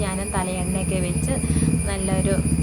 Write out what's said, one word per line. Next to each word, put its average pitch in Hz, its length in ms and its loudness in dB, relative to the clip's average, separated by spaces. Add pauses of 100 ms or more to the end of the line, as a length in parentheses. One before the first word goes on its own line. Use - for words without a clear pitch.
ഞാൻ 190 140 -2 (180)
തലയെണ്ണയൊക്കെ 185 720 -2
വെച്ച് - 280 0 (540)
നല്ലൊരു 190 460 0 (260)